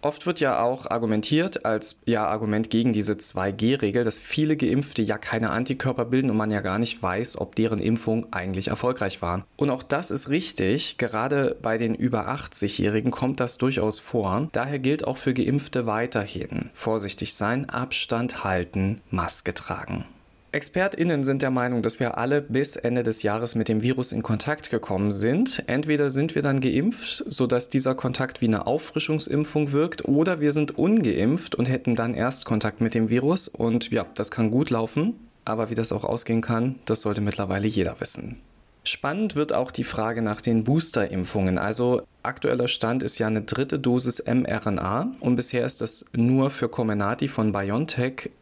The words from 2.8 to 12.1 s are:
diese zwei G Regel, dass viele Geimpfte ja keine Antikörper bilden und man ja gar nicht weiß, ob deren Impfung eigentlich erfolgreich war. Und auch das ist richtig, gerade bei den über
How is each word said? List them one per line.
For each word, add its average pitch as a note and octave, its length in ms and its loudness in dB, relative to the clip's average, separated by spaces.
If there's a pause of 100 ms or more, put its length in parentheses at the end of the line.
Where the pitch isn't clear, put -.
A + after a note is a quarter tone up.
diese G#2 260 0
zwei F#2 320 -2
G G#2+ 240 2
Regel, A#2+ 300 0
dass G#2+ 160 0
viele D#3 360 0
Geimpfte C3 460 0
ja G#2+ 160 -2
keine A2+ 320 -2
Antikörper B2 540 -2
bilden B2+ 260 2
und G#2+ 60 2
man G#2+ 160 2
ja G#2 80 2
gar F#2 180 0
nicht - 240 -2
weiß, F#2+ 380 0
ob - 160 -6
deren A2 240 2
Impfung A2+ 500 0
eigentlich F#2+ 380 -4
erfolgreich A2 540 -2
war. F2+ 220 -2 (120)
Und C#3+ 140 0
auch B2+ 120 -2
das D3+ 300 -2
ist - 160 -2
richtig, C3+ 680 0
gerade B2+ 640 0
bei A2+ 160 0
den A2+ 180 0
über A#2 320 0